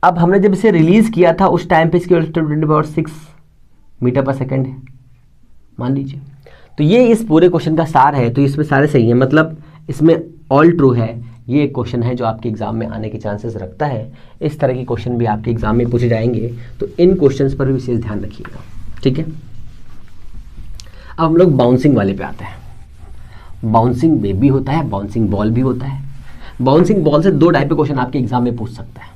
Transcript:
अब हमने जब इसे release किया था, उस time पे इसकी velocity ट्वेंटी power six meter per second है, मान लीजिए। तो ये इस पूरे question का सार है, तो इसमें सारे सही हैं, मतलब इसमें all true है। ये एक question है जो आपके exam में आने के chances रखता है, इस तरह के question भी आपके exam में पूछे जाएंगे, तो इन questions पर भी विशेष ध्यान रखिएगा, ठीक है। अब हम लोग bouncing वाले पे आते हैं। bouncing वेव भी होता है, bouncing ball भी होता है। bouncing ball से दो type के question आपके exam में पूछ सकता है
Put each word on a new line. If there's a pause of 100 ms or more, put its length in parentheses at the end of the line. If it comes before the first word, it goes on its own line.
अब
हमने
जब
इसे
release
किया
था,
उस
time
पे
इसकी
velocity
ट्वेंटी
power
six (880)
meter
per
second
है, (1040)
मान
लीजिए। (580)
तो
ये
इस
पूरे
question
का
सार
है,
तो
इसमें
सारे
सही
हैं,
मतलब (320)
इसमें (360)
all
true
है। (400)
ये
एक
question
है
जो
आपके
exam
में
आने
के
chances
रखता
है, (300)
इस
तरह
के
question
भी
आपके
exam
में
पूछे
जाएंगे, (260)
तो (120)
इन
questions
पर
भी
विशेष
ध्यान
रखिएगा, (420)
ठीक
है। (1900)
अब
हम
लोग
bouncing
वाले
पे
आते
हैं।
bouncing
वेव
भी
होता
है,
bouncing
ball
भी
होता
है। (600)
bouncing
ball
से
दो
type
के
question
आपके
exam
में
पूछ
सकता
है